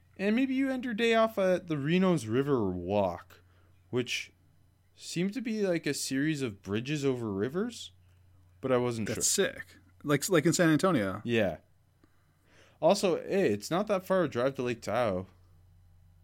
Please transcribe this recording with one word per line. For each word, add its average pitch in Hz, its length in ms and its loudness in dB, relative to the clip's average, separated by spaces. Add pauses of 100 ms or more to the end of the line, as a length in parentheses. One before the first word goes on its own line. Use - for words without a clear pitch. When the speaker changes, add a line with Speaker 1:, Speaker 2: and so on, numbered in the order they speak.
(180)
Speaker 1:
And 208 180 0
maybe 262 180 0
you 269 160 0
end 254 140 -6
your 247 100 -6
day 226 220 2
off 220 220 2
at 185 320 2
the 156 80 -2
Reno's 165 500 2
River 123 420 2
Walk, 90 720 -2 (480)
which - 440 -4 (640)
seemed 190 360 -4
to 262 80 -8
be, 220 240 -4
like, 170 220 0
a 147 60 0
series 143 480 -2
of 110 200 -6
bridges 131 440 -2
over 120 260 -2
rivers, 147 640 -4 (680)
but 131 100 -4
I 127 60 4
wasn't 120 320 0
Speaker 2:
That's - 260 -2
Speaker 1:
sure. 196 200 0
Speaker 2:
sick. - 100 -14 (400)
Like, 143 240 0
like 165 180 4
in 165 60 4
San 165 180 4
Antonio. 123 540 2
Speaker 1:
Yeah. 107 320 2 (1300)
Also, 180 340 4
hey, 180 320 0
it's 104 240 -2
not 190 160 -2
that 190 180 -2
far 190 180 2
a 135 60 -2
drive 123 260 -2
to 135 80 -4
Lake 123 180 -4
Tahoe. 98 460 -2 (960)